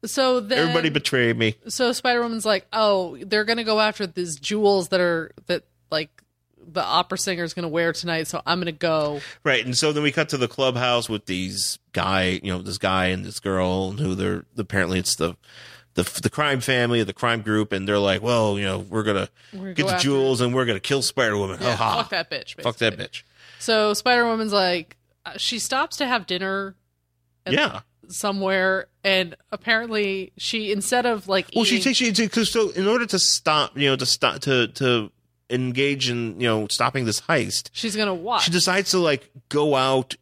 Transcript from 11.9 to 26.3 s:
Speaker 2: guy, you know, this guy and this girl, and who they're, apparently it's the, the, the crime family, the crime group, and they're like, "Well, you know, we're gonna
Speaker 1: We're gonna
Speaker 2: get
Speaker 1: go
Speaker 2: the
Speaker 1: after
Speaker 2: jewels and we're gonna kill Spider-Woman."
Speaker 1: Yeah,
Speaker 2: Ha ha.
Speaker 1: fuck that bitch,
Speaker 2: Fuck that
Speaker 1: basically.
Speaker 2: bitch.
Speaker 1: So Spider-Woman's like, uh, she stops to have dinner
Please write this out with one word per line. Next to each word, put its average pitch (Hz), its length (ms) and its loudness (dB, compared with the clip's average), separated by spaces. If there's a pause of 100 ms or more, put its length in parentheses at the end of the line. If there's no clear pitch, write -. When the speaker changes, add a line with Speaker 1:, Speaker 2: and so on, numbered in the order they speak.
Speaker 2:
guy, 92 500 0
you 98 80 -4
know, 90 100 -4
this 95 160 -8
guy 95 280 2
and 92 180 -2
this 104 160 -10
girl, 92 520 0
and 104 100 -8
who 92 140 -2
they're, 95 280 -2 (140)
apparently 92 420 -2
it's - 160 -2
the, 85 220 -2 (560)
the, 90 100 2 (180)
the 107 80 0
crime 143 300 0
family, 120 440 2
the 98 100 -4
crime 117 300 -2
group, 107 280 2
and 95 160 -2
they're 104 120 4
like, 98 220 2
"Well, 110 380 2
you 101 60 -2
know, 95 140 -2
we're 98 240 -4
gonna 101 260 0 (240)
Speaker 1:
We're 202 60 -14
gonna 190 140 -12
Speaker 2:
get 156 100 0
Speaker 1:
go 190 40 2
Speaker 2:
the 190 80 2
Speaker 1:
after 180 80 0
Speaker 2:
jewels 135 380 2
and 123 120 0
we're 131 120 2
gonna 107 160 -2
kill 139 200 0
Spider-Woman." 104 600 0
Speaker 1:
Yeah, 117 160 0
Speaker 2:
Ha 110 140 2
ha. - 100 0
Speaker 1:
fuck - 80 -4
that 170 200 -4
bitch, - 320 -12
Speaker 2:
Fuck 117 180 -2
that 113 180 2
Speaker 1:
basically. - 240 -12
Speaker 2:
bitch. - 20 -20 (380)
Speaker 1:
So 214 320 2
Spider-Woman's 226 600 0
like, 180 420 0 (300)
uh, - 100 -14
she 226 240 -4
stops 269 380 -4
to 285 100 -2
have 240 180 -2
dinner 190 500 -6 (680)